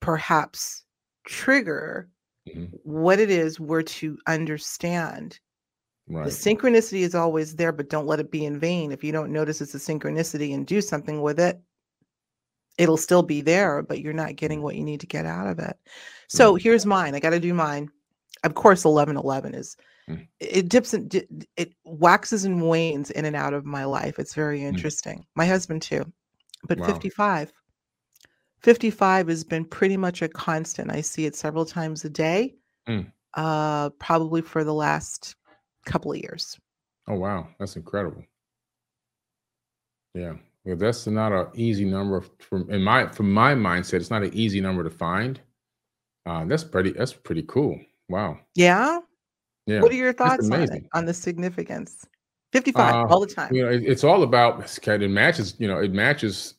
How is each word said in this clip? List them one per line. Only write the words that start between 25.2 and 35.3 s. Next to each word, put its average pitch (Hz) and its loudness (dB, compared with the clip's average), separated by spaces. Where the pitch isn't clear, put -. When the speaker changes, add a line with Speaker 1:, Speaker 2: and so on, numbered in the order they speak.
Speaker 1:
My 165 2
husband 180 0
too, 156 -4
but 175 -2
Speaker 2:
Wow. 170 -4
Speaker 1:
fifty-five. 190 -2
Fifty-five 202 4
has 160 -2
been 160 -4
pretty 190 0
much 180 -2
a 165 0
constant. 160 -6
I 151 -4
see 156 -6
it 147 -4
several 160 -4
times 160 -8
a 156 -10
day, 170 0
Speaker 2:
Mm. 101 -6
Speaker 1:
uh, 151 -2
probably 165 -2
for 160 -4
the 151 -2
last 151 -4